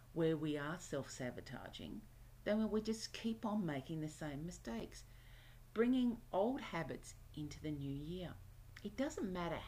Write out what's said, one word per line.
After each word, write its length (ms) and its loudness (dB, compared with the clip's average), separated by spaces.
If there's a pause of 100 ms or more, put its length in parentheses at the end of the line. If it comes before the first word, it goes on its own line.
(140)
where 220 6
we 220 2
are 200 -2
self-sabotaging, 1200 -4 (420)
then 260 4
we 120 4
just 320 -2
keep 320 -2
on 180 2
making 360 0
the 80 0
same 360 -4
mistakes, 600 -6 (680)
bringing 460 8 (140)
old 280 6
habits 540 -4 (200)
into 280 -6
the 80 0
new 240 -2
year. 400 -4 (500)
It 140 -6
doesn't 340 0
matter 240 2 (120)